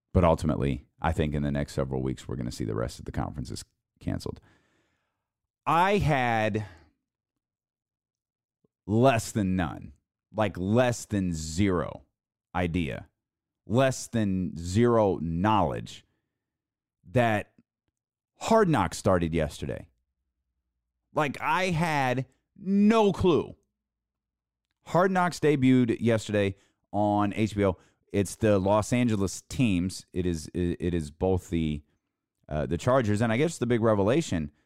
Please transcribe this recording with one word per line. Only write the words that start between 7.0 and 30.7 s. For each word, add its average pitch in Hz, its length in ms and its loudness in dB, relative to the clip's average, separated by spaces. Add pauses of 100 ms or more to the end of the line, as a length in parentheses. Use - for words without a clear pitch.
less 117 460 2
than 95 240 -2
none, 55 360 -6 (420)
like, 101 220 -2
less 113 480 0
than 95 280 -2
zero 80 720 -2 (520)
idea, 85 520 -2 (600)
less 131 420 0
than 95 500 -2
zero 104 640 2
knowledge 82 840 -2 (1080)
that 110 420 0 (880)
Hard 220 280 4
Knocks 104 300 0
started 85 340 2
yesterday. 76 540 -4 (1300)
Like, 143 260 -2
I 175 300 0
had 143 560 0 (320)
no 202 540 4
clue. 156 420 2 (1300)
Hard 185 240 2
Knocks 180 300 0
debuted 127 600 4
yesterday 104 560 0 (360)
on 104 420 0
H 104 220 -2
B 101 80 2
O. 95 140 0 (340)
It's 98 220 -2
the 104 240 4
Los 101 340 2
Angeles 110 560 0
teams. 95 640 0
It 90 140 -2
is, 82 260 -4
it, 90 280 -2